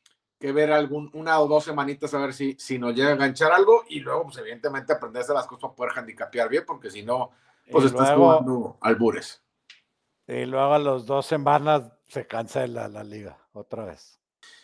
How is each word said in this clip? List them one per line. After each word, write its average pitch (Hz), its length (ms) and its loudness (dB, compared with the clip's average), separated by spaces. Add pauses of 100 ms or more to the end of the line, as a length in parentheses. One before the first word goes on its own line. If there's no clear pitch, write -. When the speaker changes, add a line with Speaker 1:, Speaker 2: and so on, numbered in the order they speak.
(400)
Speaker 1:
que 139 120 -6
ver 151 200 2
algún, 147 420 0
una 160 260 0
o 151 60 4
dos 151 180 2
semanitas 143 480 -6
a 147 60 -2
ver 135 160 -4
si, 135 240 -4
si - 200 -6
nos 120 160 -4
llega 139 160 2
a - 20 2
enganchar 139 400 2
algo 208 360 6
y 151 120 -10
luego, 139 240 -4
pues, - 140 -14
evidentemente, 131 540 -6
aprenderse 123 400 -4
las 131 140 -2
cosas - 160 -16
para 135 120 -12
poder 123 240 -8
handicapear 113 500 -6
bien, 131 180 -2
porque 135 240 -12
si 101 140 -14
no, 123 260 -4 (400)
pues, 135 140 6
Speaker 2:
Y - 20 6
Speaker 1:
estás 127 300 4
Speaker 2:
luego, 160 160 8
Speaker 1:
jugando 127 480 0
albures. 110 640 0 (840)
Speaker 2:
y 123 180 -6
luego 135 300 0
a 147 60 4
las 131 260 -2
dos 139 180 -2
semanas 147 600 2 (240)
se - 180 -10
cancela 117 600 -6
la 104 160 -14
liga, 104 340 -16 (140)
otra 107 320 -14
vez. - 360 -18 (440)